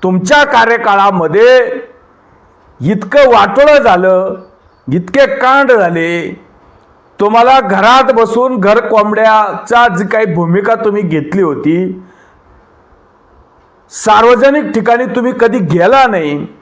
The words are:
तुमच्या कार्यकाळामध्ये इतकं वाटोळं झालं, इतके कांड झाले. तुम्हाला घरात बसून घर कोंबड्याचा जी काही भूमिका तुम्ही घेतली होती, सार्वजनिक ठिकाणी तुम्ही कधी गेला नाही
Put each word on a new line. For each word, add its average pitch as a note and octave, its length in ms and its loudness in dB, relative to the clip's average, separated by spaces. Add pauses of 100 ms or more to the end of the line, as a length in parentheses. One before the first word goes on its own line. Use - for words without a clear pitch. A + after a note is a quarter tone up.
तुमच्या F#3 400 2
कार्यकाळामध्ये A3+ 1400 0 (1000)
इतकं G#3 480 0
वाटोळं B3+ 520 2
झालं, F#3 540 0 (580)
इतके A3 320 -2
कांड C4 460 0
झाले. E3+ 680 -2 (800)
तुम्हाला A#3 400 2
घरात A3 520 2
बसून A#3 460 0
घर G#3 220 2
कोंबड्याचा G#3+ 1160 0
जी F#3+ 120 -4
काही A3 180 -2
भूमिका F3+ 500 -2
तुम्ही G#3 260 -4
घेतली D#3+ 400 -4
होती, E3+ 600 -4 (1900)
सार्वजनिक B3 840 2
ठिकाणी A#3 320 0
तुम्ही B3 340 -4
कधी A#3 200 0
गेला F#3 480 2
नाही D3+ 400 -4 (140)